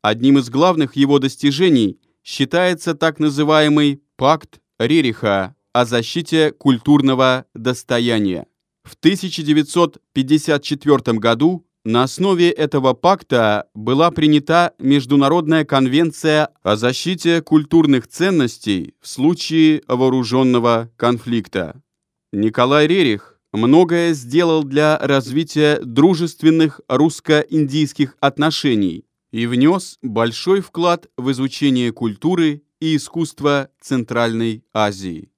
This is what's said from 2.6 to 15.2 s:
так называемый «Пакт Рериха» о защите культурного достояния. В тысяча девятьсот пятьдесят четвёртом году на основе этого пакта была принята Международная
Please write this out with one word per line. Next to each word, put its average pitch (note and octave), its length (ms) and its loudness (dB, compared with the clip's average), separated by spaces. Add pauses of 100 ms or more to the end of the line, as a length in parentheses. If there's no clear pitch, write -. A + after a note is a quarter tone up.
так D#3 240 -2
называемый D3 840 2 (140)
«Пакт D3 440 -2 (180)
Рериха» A#2 760 -2 (160)
о B2 140 2
защите D3+ 640 -2
культурного C3 1000 2
достояния. A#2 920 -4 (380)
В - 100 -20
тысяча F3+ 480 -2
девятьсот D3+ 600 0 (100)
пятьдесят C#3+ 500 0
четвёртом C#3 560 0
году A#2 480 0 (160)
на A#2 200 0
основе F3 480 0
этого C#3 420 0
пакта A#2+ 840 0
была C3 360 0
принята D#3+ 680 0
Международная C#3+ 880 0